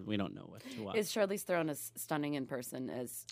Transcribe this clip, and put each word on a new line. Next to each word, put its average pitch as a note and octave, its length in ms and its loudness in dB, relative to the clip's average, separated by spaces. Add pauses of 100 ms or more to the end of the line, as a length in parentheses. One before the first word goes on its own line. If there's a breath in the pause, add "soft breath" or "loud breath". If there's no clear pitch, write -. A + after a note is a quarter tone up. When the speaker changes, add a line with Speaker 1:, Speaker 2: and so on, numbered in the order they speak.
Speaker 1:
we G#2 140 2
don't F#2+ 160 0
know - 120 -10
what F2+ 140 -14 (120)
to A3+ 100 -6
watch. G3 140 -2
Speaker 2:
Is G#3+ 140 2
Charlize G3+ 340 2
Theron E3 260 4
as - 260 -4
stunning D3 380 2
in C3+ 100 2
person B2 460 -4
as A#2+ 420 -4